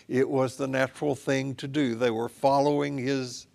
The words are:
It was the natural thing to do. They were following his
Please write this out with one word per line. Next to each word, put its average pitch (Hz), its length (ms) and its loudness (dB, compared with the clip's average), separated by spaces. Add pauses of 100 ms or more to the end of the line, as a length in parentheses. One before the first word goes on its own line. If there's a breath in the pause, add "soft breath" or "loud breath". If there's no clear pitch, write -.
It 131 200 2
was 131 280 0
the 143 100 -4
natural 131 480 0
thing 135 420 -2
to 143 120 -8
do. 135 260 0
They 120 160 2
were 113 200 -2
following 143 680 2
his 127 560 -4